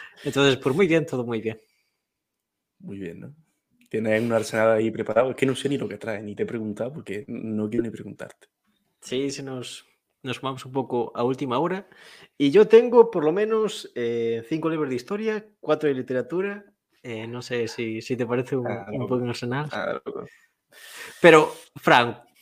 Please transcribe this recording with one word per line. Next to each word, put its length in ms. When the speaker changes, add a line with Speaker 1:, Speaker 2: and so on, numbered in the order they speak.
Speaker 1:
Entonces, 340
pues 180
muy 120
bien, 180
todo 200
muy 160
bien. 180
Speaker 2:
Muy 200
bien, 200
¿no? 160
Tienes 320
un 100
arsenal 400
ahí 200
preparado. 400
Es 40
que 100
no 100
sé 140
ni 80
lo 100
que 100
traes, 260
ni 120
te 80
he 20
preguntado 480
porque 340
no 420
quiero 140
ni 60
preguntarte. 580
Speaker 1:
Sí, 300
se 120
nos, 420
nos 180
vamos 240
un 60
poco 440
a 80
última 360
hora. 280
Y 140
yo 160
tengo 440
por 120
lo 80
menos, 640
eh, 540
cinco 200
libros 200
de 60
historia, 500
cuatro 300
de 60
literatura. 680
Eh, 240
no 140
sé 260
si, 340
si 160
te 80
parece 300
un, 120
Speaker 2:
Ah, 240
Speaker 1:
un 80
Speaker 2:
no. 80
Speaker 1:
buen 220
arsenal. 420
Speaker 2:
Ah, 340
no. 200
Speaker 1:
Pero, 320
Fran, 440